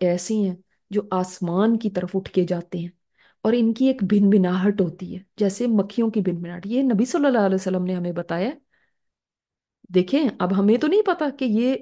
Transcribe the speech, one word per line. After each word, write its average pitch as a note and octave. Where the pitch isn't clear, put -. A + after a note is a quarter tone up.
ऐसी F3+
हैं F3+
जो G#3
आसमान F#3
की A3
तरफ F#3
उठ F#3+
के F3+
जाते E3+
हैं, F3
और A3
इनकी A#3
एक C4
भिनभिनाहट G3
होती F3
है, F3+
जैसे G#3
मक्खियों A3
की G#3+
भिनभिनाहट। F3
ये A#3+
नबी A#3+
सल्लल्लाहु B3+
अलैहि F#3+
वसल्लम F#3
ने F#3
हमें F3
बताया। F3
देखें, G3
अब F3+
हमें G3+
तो D4+
नहीं G4+
पता E4
कि C4+
ये A#3+